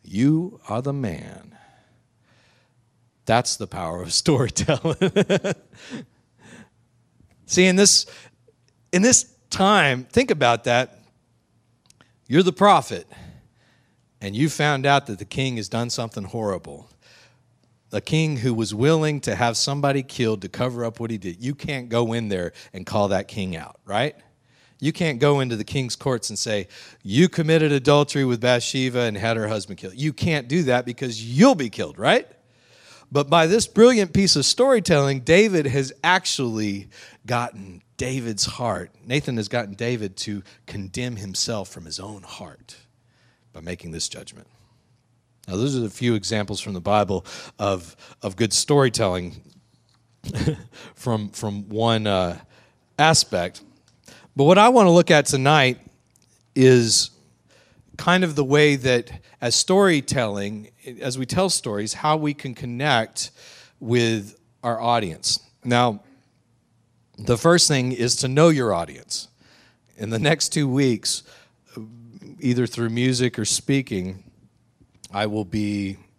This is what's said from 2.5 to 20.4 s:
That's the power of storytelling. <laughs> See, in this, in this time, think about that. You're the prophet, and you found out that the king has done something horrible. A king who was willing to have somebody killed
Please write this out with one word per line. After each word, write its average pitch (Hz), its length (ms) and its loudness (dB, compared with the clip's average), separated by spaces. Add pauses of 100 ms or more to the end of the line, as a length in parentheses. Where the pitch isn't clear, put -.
That's 117 320 0
the 98 100 -10
power 87 340 -8
of 85 120 -10
storytelling. 147 920 0
<laughs> 190 480 0 (1900)
See, 185 200 2
in 185 100 4
this, 196 300 4 (880)
in 180 80 4
this 233 240 4 (240)
time, 160 560 2
think - 260 0
about 120 320 2
that. 123 340 0 (1300)
You're 151 160 4
the 180 80 2
prophet, 160 560 2 (1120)
and 98 160 -8
you 147 140 0
found 143 360 -2
out 139 220 4
that 101 100 -8
the - 80 -14
king 135 300 -6
has 107 140 -8
done 120 200 -4
something 113 360 -8
horrible. 90 640 -8 (1040)
A 104 80 -4
king 156 360 0
who 120 160 -2
was 110 220 -4
willing 151 460 0
to 110 120 -4
have 117 220 0
somebody 139 480 -2
killed 110 380 -4